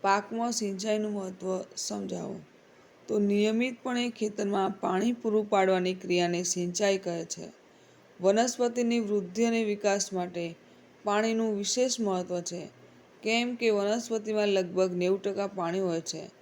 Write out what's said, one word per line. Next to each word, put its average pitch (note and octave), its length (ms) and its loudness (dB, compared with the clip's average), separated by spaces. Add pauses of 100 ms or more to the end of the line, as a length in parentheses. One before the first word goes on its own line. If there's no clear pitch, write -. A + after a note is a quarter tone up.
પાકમાં G#3 500 0
સિંચાઈનું G#3+ 600 -2
મહત્વ F#3 520 -6 (140)
સમજાવો. F#3+ 640 -6 (680)
તો G#3+ 120 2
નિયમિતપણે A#3 880 2
ખેતરમાં G3+ 720 -2
પાણી G3 340 0
પૂરું G#3+ 360 0
પાડવાની F#3 440 4
ક્રિયાને F3 500 0
સિંચાઈ F3+ 540 0
કહે E3+ 280 -4
છે. - 380 -12 (580)
વનસ્પતિની A#3 760 2
વૃદ્ધિ G3+ 440 0
અને A3+ 200 2
વિકાસ G#3 500 0
માટે F3 420 -4 (480)
પાણીનું A3 540 2
વિશેષ B3 420 0
મહત્વ F3+ 420 0
છે, E3+ 260 -8 (560)
કેમ A#3+ 320 0
કે A#3 140 2
વનસ્પતિમાં G#3+ 760 0
લગભગ F#3 460 2
નેવું F3+ 280 2
ટકા G3+ 260 -2
પાણી F#3 320 -4
હોય E3+ 220 0
છે. D#3+ 280 -10 (120)